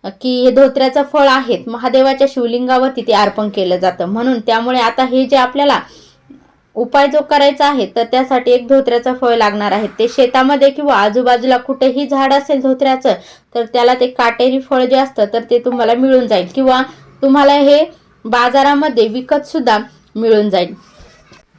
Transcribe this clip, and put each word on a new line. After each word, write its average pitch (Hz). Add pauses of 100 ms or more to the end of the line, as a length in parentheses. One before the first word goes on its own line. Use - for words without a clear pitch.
की 247
हे 254
धोत्र्याचं 262 (100)
फळ 285
आहे, 254
महादेवाच्या 262
शिवलिंगावरती 254
ते 233
अर्पण 208
केलं 185
जातं. 180
म्हणून 226
त्यामुळे 233
आता 233
हे 254
जे 262
आपल्याला 254 (960)
उपाय 247
जो 285
करायचा 285
आहे, 262 (100)
तर 233
त्यासाठी 254
एक 247
धोत्र्याचं 254
फळ 240
लागणार 208
आहे. 208
ते 226
शेतामध्ये 262
किंवा 285
आजूबाजूला 247
कुठेही 262
झाड 269
असेल 277
धोत्र्याचं, 262 (420)
तर 240
त्याला 240
ते 254
काटेरी 254
फळ 254
जे 254
असतं, 262
तर 233
ते 240
तुम्हाला 240
मिळून 254
जाईल 196
किंवा 262 (400)
तुम्हाला 277
हे 285 (400)
बाजारामध्ये 247
विकत 254
सुद्धा 240 (380)
मिळून 214
जाईल. 180 (840)